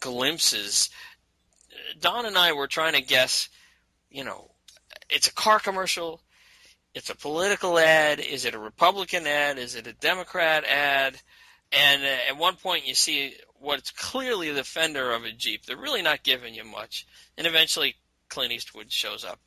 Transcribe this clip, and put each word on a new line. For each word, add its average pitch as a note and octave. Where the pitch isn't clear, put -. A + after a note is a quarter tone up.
glimpses. B2
Don G#3+
and G3
I F3
were C#3+
trying D#3+
to C#3
guess, C3
you C#3
know, -
it's -
a -
car G#3+
commercial, F3+
it's -
a -
political F3
ad, D#3
is C3
it A2+
a A2
Republican E3+
ad, D3
is B2
it A2+
a A#2
Democrat E3
ad? C#3
And, C#3+
uh, C#3
at C#3
one F3
point E3
you C3
see C#3
what's C#3
clearly A#3
the C#3
fender C#3+
of A#2
a A2
Jeep. A2+
They're B2+
really A#3+
not D3+
giving B2
you A2
much. G#2+
And D#3+
eventually D#3+
Clint B2
Eastwood A2
shows G#2+
up F2+